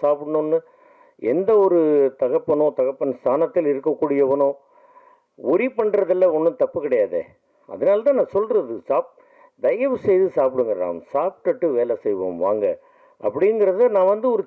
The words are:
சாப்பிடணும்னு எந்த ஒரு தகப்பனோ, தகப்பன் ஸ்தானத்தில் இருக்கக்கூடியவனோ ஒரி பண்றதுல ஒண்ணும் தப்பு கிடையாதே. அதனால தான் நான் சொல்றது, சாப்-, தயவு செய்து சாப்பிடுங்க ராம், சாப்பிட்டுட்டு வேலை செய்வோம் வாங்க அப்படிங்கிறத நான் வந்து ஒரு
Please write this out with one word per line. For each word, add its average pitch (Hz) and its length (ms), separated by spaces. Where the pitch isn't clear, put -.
சாப்பிடணும்னு 151 580
எந்த 185 400
ஒரு 180 220
தகப்பனோ, 151 540
தகப்பன் 135 400
ஸ்தானத்தில் 156 520
இருக்கக்கூடியவனோ 139 880
ஒரி 196 320
பண்றதுல 185 640
ஒண்ணும் 160 240
தப்பு 139 280
கிடையாதே. 101 380
அதனால 175 340
தான் 269 140
நான் 202 120
சொல்றது, 196 600
சாப்-, - 360
தயவு 240 360
செய்து 190 380
சாப்பிடுங்க 127 380
ராம், 90 280
சாப்பிட்டுட்டு 170 580
வேலை 120 240
செய்வோம் 92 420
வாங்க 98 420
அப்படிங்கிறத 196 680
நான் 190 180
வந்து 220 240
ஒரு 208 160